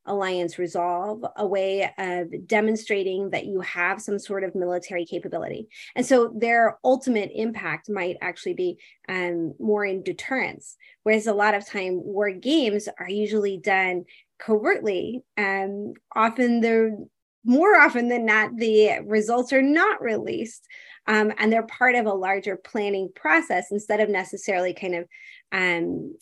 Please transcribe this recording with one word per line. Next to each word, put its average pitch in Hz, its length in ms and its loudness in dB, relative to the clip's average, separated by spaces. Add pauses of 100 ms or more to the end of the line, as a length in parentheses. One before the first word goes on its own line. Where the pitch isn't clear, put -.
alliance 185 520 -2
resolve, 180 680 -4 (100)
a 208 100 -4
way 196 520 -2
of 180 500 -6
demonstrating 202 840 0
that - 140 -6
you 196 140 -4
have 180 420 -4
some 208 160 -4
sort 196 280 -6
of 175 100 -6
military 180 500 -4
capability. 170 640 -8 (260)
And 254 120 -2
so 233 280 4
their 233 520 2
ultimate 254 500 2
impact 214 540 -6
might 185 320 -4
actually 180 320 -6
be, 175 260 -4 (300)
um, 175 500 -4
more 208 240 0
in 190 200 -4
deterrence, - 720 -6 (260)
whereas 220 240 4
a 220 60 2
lot 208 200 4
of 202 140 -2
time 185 340 -4
war 208 300 -2
games 214 560 0 (100)
are 180 120 -10
usually 208 480 0
done 185 480 0 (340)
covertly. 220 840 0 (160)
Um, 202 560 -2 (220)
often 233 460 2
the, 220 460 2 (360)
more 311 320 6
often 277 320 6
than 240 180 0
not, 214 300 2
the 214 500 4
results 220 460 0
are 269 100 6
not 330 400 4
released, 220 640 -4 (420)
um, 214 300 2
and 214 140 2
they're 226 120 4
part 247 320 2
of 240 100 2
a 208 80 0
larger 196 420 -2
planning 196 580 -4
process 311 560 0
instead 208 300 -2
of 208 100 2
necessarily 185 640 -2
kind 180 220 -6
of, 170 100 -6 (460)
um, 175 720 -2